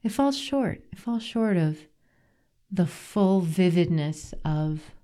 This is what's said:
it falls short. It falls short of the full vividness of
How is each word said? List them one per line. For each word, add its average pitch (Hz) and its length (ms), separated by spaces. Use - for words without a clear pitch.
it 220 60
falls 277 280
short. - 440
It - 80
falls 233 240
short 220 340
of 156 200
the 180 160
full 190 540
vividness 170 920
of 156 380